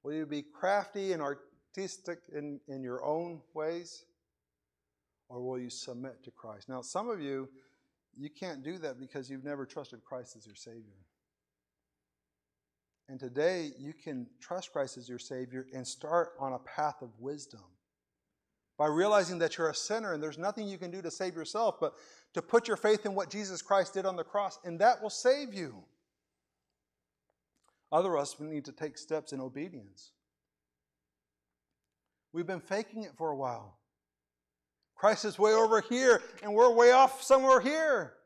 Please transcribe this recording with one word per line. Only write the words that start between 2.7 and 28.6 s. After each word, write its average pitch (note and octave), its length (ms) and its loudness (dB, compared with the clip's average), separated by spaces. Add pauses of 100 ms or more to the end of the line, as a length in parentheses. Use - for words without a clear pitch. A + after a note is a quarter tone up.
your B2+ 220 -6
own E3 380 -4 (120)
ways? E3 500 -6 (1300)
Or B2 100 -10
will B2+ 180 -6
you B2 120 -8
submit B2 540 -14
to A#2+ 80 -20
Christ? G#2+ 360 -18
Now, B2+ 140 -8
some G#3 260 -6
of G#3 120 -6
you, C3+ 280 -6 (680)
you C#3+ 100 -12
can't D3+ 360 -12
do F3 140 -10
that C#3 200 -8
because C3+ 320 -12
you've C3+ 140 -12
never C#3+ 200 -8
trusted B2+ 400 -14
Christ B2+ 320 -14
as A2 80 -20
your G#2 120 -20
Savior. A2 480 -20 (2000)
And C3 100 -14
today, D3+ 600 -2
you C#3+ 140 -12
can C3 340 -10 (140)
trust - 320 -10
Christ C3+ 260 -4
as A#2+ 100 -16
your B2 120 -10
Savior B2+ 520 -10
and B2+ 140 -8
start E3 540 0
on C3+ 120 -4
a B2+ 60 -6
path D3 420 -4
of A#2+ 100 -14 (100)
wisdom C3+ 420 -12 (1120)
by D3+ 100 2
realizing F3+ 520 4
that E3 180 0
you're D#3+ 140 0
a - 40 -10
sinner G#3+ 400 -4
and D3+ 80 -6
there's D#3 160 -8
nothing G#3 280 -6
you F#3+ 120 -10
can F3+ 120 -10
do F#3+ 100 -10
to E3+ 100 -6
save F3+ 260 -6
yourself, G3 440 -2
but D3+ 140 -2 (400)
to E3+ 80 -2
put A#3 240 4
your G#3+ 100 0
faith G#3+ 300 2
in F#3+ 80 -2
what F#3 160 -2
Jesus F#3+ 320 -10
Christ G3 320 2
did F#3+ 120 -2
on F#3 100 -2
the E3 80 -6
cross, G3 400 -4
and E3+ 160 -8
that A3 200 6
will G#3+ 100 -6
save B3+ 440 0
you. C3 300 -10 (2000)
Other F3 240 4
of C#3+ 60 2
us, - 160 -8
we D3+ 100 -10
need D3+ 160 -6